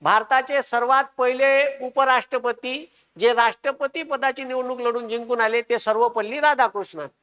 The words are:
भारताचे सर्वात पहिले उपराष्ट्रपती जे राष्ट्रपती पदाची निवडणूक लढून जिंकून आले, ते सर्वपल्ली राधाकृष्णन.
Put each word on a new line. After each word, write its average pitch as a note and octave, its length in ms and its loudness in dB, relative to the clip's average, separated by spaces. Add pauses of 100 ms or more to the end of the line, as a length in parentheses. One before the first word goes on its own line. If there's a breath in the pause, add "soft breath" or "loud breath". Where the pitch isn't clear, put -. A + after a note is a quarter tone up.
भारताचे B3+ 600 2
सर्वात B3 420 2 (140)
पहिले C4+ 640 2
उपराष्ट्रपती B3+ 1080 -2 (280)
जे A#3 140 4
राष्ट्रपती C4+ 720 -2
पदाची C4+ 420 -4
निवडणूक B3+ 360 -6
लढून A#3+ 280 -2
जिंकून A#3 320 -4
आले, A3+ 220 0
ते A#3 160 -2
सर्वपल्ली A3+ 600 -2
राधाकृष्णन. A3 680 0 (160)